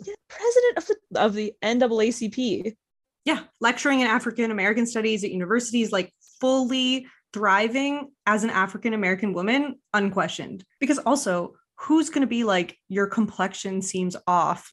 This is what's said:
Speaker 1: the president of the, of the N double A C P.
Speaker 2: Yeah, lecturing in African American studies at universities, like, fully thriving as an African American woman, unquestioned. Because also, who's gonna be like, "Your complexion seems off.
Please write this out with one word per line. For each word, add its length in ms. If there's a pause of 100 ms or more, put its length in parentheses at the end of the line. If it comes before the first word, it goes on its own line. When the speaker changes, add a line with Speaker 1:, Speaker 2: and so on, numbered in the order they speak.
Speaker 1:
the 100 (140)
president 500
of 80
the, 340
of 140
the 280
N 160
double 240
A 80
C 180
P. 480 (500)
Speaker 2:
Yeah, 140 (200)
lecturing 400
in 60
African 440
American 360
studies 380
at 60
universities, 640
like, 180 (300)
fully 680 (280)
thriving 760 (160)
as 180
an 60
African 440
American 400
woman, 420 (160)
unquestioned. 720 (160)
Because 200
also, 540 (240)
who's 300
gonna 180
be 180
like, 340 (100)
"Your 180
complexion 760
seems 340 (100)
off. 460